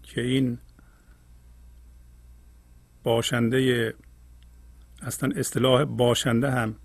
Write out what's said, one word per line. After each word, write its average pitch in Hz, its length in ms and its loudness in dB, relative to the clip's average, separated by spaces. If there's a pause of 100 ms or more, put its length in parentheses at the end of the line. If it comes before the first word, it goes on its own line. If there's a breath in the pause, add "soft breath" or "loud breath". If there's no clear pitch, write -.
که - 180 -8
این 123 360 -2 (2500 soft breath)
باشندهٔ، 120 880 0 (1080)
اصلاً - 340 -6
اصطلاح 127 480 2
باشنده 120 680 0
هم 110 340 -2